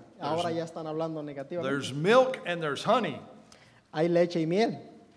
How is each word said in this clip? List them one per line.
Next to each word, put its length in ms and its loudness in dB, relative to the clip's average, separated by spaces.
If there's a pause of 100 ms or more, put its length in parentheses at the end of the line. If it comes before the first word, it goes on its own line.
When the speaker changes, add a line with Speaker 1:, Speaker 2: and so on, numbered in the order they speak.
(180)
Speaker 1:
There's, 120 -6
Speaker 2:
Ahora 220 -2
ya 120 -4
están 220 -10
hablando 360 -4
negativamente. 460 -6
Speaker 1:
there's 240 -2
milk 540 4
and 160 -2
there's 220 -4
honey. 360 2 (720)
Speaker 2:
Hay 160 2
leche 320 4
y 60 0
miel. 320 0 (380)